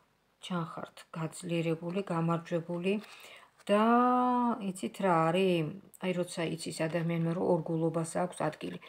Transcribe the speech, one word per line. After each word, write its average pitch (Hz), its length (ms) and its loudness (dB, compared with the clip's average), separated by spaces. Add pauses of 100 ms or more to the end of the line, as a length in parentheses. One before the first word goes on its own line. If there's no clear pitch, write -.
(420)
ჩანხართ - 540 -6 (140)
გაძლიერებული, 170 960 -4
გამარჯვებული 170 880 -2 (680)
და 208 240 4 (720)
იცით 196 420 -6
რა 190 200 4
არის? 170 500 4 (280)
აი, 185 160 -2
როცა 175 340 -4
იცის 165 320 -6
ადამიანმა, 165 540 0
რომ 190 180 -2
ორგულობას 165 640 0
აქვს 175 260 -2
ადგილი. 175 480 -4